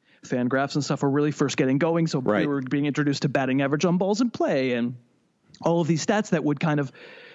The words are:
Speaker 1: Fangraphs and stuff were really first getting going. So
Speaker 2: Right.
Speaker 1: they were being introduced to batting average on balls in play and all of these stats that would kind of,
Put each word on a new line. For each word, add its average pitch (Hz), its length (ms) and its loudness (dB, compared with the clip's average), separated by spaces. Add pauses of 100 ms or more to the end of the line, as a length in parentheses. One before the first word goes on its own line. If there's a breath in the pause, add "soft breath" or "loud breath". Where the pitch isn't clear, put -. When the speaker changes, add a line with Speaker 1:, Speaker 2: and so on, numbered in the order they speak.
(260 soft breath)
Speaker 1:
Fangraphs 131 500 -2
and 143 80 0
stuff 139 180 -4
were 143 80 2
really 147 220 2
first 143 240 -2
getting 135 220 2
going. 165 280 2
So 160 140 -2
Speaker 2:
Right. 107 220 2
Speaker 1:
they 151 60 0
were 139 140 -2
being 143 240 -2
introduced 143 360 0
to 156 80 2
batting 131 320 0
average 143 240 0
on 180 120 4
balls 190 220 0
in 240 120 2
play 135 420 0
and 120 220 -2 (680)
all 170 180 2
of 165 80 0
these 160 180 0
stats 214 260 0
that 156 120 2
would 147 160 0
kind 147 220 0
of, 135 100 -6 (440 loud breath)